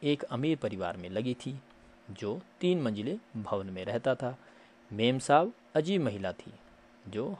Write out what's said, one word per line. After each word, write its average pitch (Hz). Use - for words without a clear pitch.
एक 147
अमीर 147
परिवार 95
में 90
लगी 113
थी, 131
जो 107
तीन 180
मंजिले 117
भवन 101
में 92
रहता 120
था। 127
मेम 120
साहब 160
अजीब 170
महिला 101
थी, -
जो 113